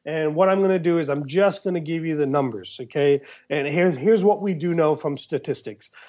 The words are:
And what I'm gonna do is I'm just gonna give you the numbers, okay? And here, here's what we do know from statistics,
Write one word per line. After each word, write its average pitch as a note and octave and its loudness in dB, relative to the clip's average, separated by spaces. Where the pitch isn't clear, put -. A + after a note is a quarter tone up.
And D#3 -2
what F#3 4
I'm F#3+ 2
gonna F#3+ 2
do E3+ 2
is D3+ -2
I'm C#3+ -2
just F#3 0
gonna F3+ -2
give D#3+ -6
you D#3+ -2
the D3 0
numbers, C3 -2
okay? C#3+ 2
And C#3+ -2
here, F3 2
here's F3+ 2
what G#3 4
we G3 -2
do E3 -2
know D#3 4
from C#3+ -6
statistics, - -8